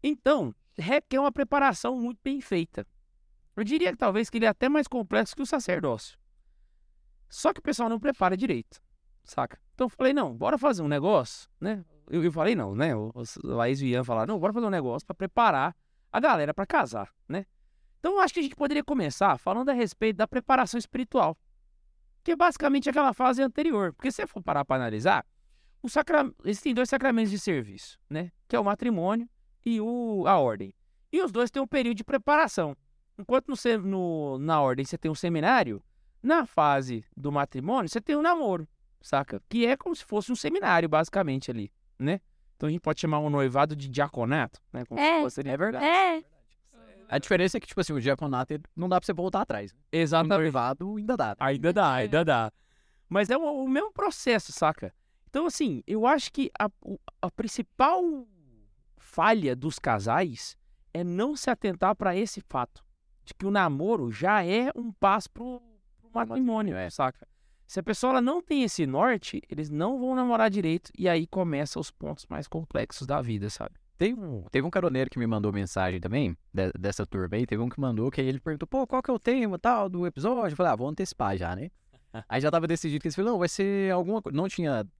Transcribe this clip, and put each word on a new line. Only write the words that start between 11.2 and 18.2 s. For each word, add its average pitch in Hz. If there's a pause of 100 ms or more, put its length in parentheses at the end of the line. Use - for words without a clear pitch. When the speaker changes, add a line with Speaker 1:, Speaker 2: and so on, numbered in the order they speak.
Speaker 1:
né? 190 (240)
Eu, 160
eu 165
falei 165
não, 104
né? 139
O, 107
o -
Laís 123
e 139
o 131
Ian 123
falaram, 117
não, 185
bora 196
fazer 226
um 202
negócio 143
pra -
preparar 180 (380)
a 214
galera 175
pra 196
casar, 117 (180)
né? 190 (520)
Então 359
eu 403